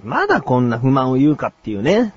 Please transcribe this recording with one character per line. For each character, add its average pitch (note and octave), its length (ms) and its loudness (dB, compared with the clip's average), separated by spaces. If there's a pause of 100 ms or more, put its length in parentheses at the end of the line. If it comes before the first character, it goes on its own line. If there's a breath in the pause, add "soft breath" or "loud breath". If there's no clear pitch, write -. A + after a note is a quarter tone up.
ま C4+ 240 -4
だ D#4+ 140 0
こ B2+ 180 0
ん B2 100 2
な A#2 100 -2
不 C3 100 0
満 C3 220 2
を C3 40 0
言 C#3+ 160 4
う C#3+ 60 0
か A#2+ 100 -4
っ G2+ 60 -12
て - 180 -12
い G#2+ 40 -6
う G2 60 -6
ね、 G3+ 360 0